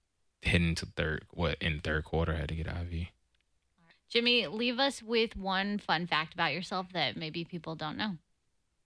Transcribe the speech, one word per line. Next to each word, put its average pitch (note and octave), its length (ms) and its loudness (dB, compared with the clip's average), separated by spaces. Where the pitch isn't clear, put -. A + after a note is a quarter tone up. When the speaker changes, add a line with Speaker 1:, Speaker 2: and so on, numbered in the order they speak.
Speaker 1:
heading E2+ 340 4
to - 100 -4
third, D#2+ 460 -2
what, D#2+ 300 0
in D#2+ 140 0
the D2 60 -6
third D#2 240 -2
quarter, D#2+ 280 0
I D#2+ 40 -2
had D2 120 -4
to D#2+ 60 -4
get D#2+ 120 -4
a - 100 -4
I F2 80 -4
V. E2+ 260 -4
Speaker 2:
Jimmy, A#3 380 4
leave A#3 320 0
us C4+ 240 2
with A3+ 320 2
one G3 420 0
fun F3 300 0
fact D#3 260 0
about E3 200 2
yourself F#3 400 -4
that D3 220 0
maybe D#3+ 280 -4
people D#3+ 320 -8
don't D3+ 220 -6
know. G3+ 200 -2